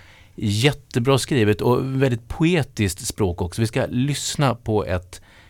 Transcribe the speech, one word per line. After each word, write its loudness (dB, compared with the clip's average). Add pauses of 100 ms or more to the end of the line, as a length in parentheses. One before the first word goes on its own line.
(360)
Jättebra 0
skrivet 2
och 2
väldigt 0
poetiskt 0
språk -2
också. -4
Vi 2
ska -2
lyssna 0
på -2
ett, -6 (280)